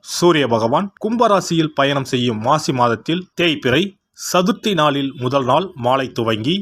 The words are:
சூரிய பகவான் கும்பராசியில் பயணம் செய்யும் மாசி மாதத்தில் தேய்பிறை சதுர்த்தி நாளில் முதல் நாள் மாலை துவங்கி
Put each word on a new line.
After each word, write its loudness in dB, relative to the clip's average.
சூரிய 2
பகவான் 0
கும்பராசியில் 0
பயணம் 0
செய்யும் -2
மாசி 0
மாதத்தில் 0
தேய்பிறை 2
சதுர்த்தி 0
நாளில் 0
முதல் -2
நாள் 2
மாலை 0
துவங்கி -2